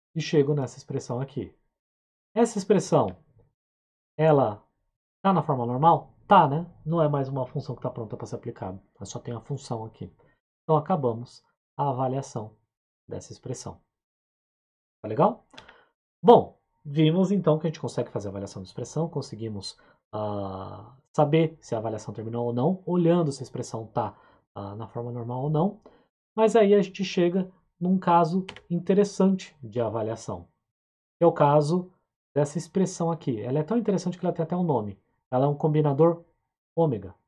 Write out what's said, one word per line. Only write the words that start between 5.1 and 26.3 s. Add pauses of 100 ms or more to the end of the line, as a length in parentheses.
tá
na
forma
normal? (160)
Tá,
né? (200)
Não
é
mais
uma
função
que
tá
pronta
pra
ser
aplicada. (180)
Nós
só
tem
a
função
aqui. (520)
Então,
acabamos (320)
a
avaliação (520)
dessa
expressão. (1200)
Tá
legal? (800)
Bom, (260)
vimos
então
que
a
gente
consegue
fazer
a
avaliação
de
expressão,
conseguimos, (360)
ah, (180)
saber
se
a
avaliação
terminou
ou
não,
olhando
se
a
expressão
tá, (380)
ah,
na
forma
normal
ou
não. (520)